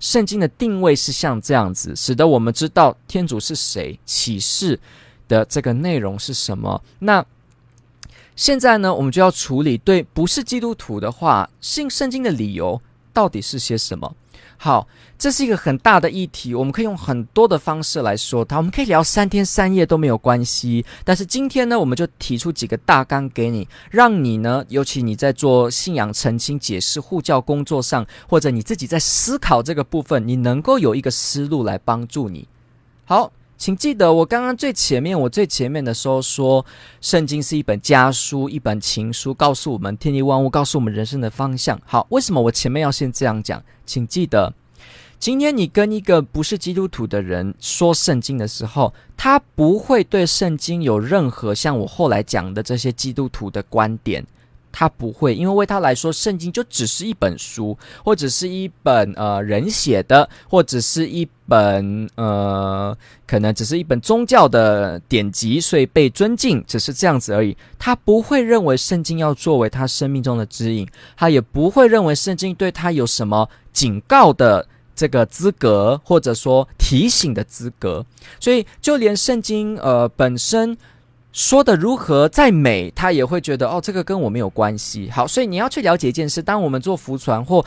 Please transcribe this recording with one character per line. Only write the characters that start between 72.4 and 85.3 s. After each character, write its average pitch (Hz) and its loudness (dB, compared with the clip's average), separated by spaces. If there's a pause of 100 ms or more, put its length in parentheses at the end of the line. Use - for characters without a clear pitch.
对 185 -2
他 175 -4
有 143 0
什 117 -4
么 107 2 (260)
警 104 -2
告 247 8
的 104 4 (280)
这 156 0
个 120 4
资 170 -2
格， 110 2
或 170 4
者 123 0
说 131 2 (100)
提 143 4
醒 - 0
的 104 -4
资 120 -12
格。 95 -4 (340)
所 247 4
以 233 2 (140)
就 294 2
连 208 2
圣 240 0
经， 214 -4
呃， 120 2
本 127 0
身 226 -2 (560)
说 - 4
的 220 6
如 208 2
何 147 4
再 269 6
美， 117 2
他 185 0
也 139 2
会 160 -2
觉 139 -4
得， 127 0
哦， 170 -2
这 - -6
个 185 -4
跟 190 -4
我 127 0
没 104 -4
有 104 -2
关 107 0
系。 107 -10
好， 127 -2
所 254 0